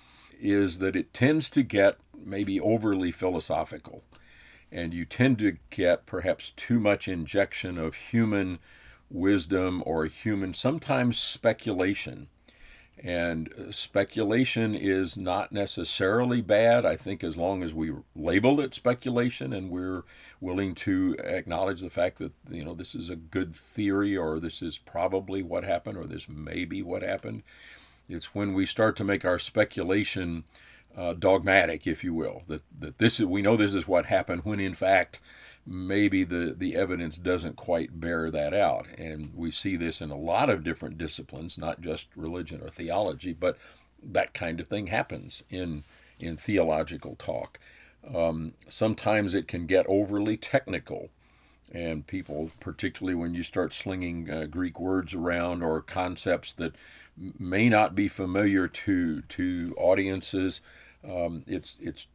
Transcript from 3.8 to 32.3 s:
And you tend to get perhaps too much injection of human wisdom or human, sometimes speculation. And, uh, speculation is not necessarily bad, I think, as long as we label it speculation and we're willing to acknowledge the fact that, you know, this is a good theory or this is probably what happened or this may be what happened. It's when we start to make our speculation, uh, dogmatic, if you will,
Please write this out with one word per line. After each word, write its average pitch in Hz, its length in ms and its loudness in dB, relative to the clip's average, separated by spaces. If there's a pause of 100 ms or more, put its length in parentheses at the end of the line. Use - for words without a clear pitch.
And 85 220 -4
you 85 100 -4
tend 123 360 4
to 98 180 2 (100)
get 87 380 2
perhaps 87 460 -2
too - 280 2
much 101 260 4
injection 90 680 -2
of 80 200 -4
human 101 640 2 (520)
wisdom 92 720 2
or 80 220 0
human, 98 480 -2
sometimes 131 640 0
speculation. - 1120 0 (720)
And, 87 520 -2
uh, - 160 -12
speculation 110 1040 0
is 95 420 0
not 92 360 -2
necessarily 104 880 0
bad, 113 440 6
I 80 120 4
think, 95 260 -6
as 82 140 -4
long 92 260 0
as 82 100 -6
we 80 200 -2 (240)
label 101 440 4
it 131 140 -2
speculation 123 760 0
and 95 180 -6
we're 90 320 -4 (380)
willing 92 340 -2
to 92 480 2
acknowledge 90 580 -2
the 90 100 -10
fact 90 280 0
that, 73 140 -6 (180)
you 82 140 -8
know, 82 100 -8
this 85 220 -10
is 85 120 -8
a 87 80 -8
good 82 380 -4
theory 101 600 0
or 80 240 0
this 85 220 -6
is 82 160 -8
probably 95 640 -2
what 87 200 -4
happened 95 340 -4
or 80 100 -8
this 80 220 -10
may 78 360 -6
be 92 180 -6
what 92 200 -4
happened. 107 420 -6 (640)
It's 85 260 -10
when 101 180 0
we 95 140 2
start 110 300 2
to 101 80 -4
make 98 200 0
our 90 140 2
speculation, 92 1040 0 (540)
uh, 87 160 -2
dogmatic, 87 760 4
if 80 160 -2
you 90 100 -2
will, - 360 -4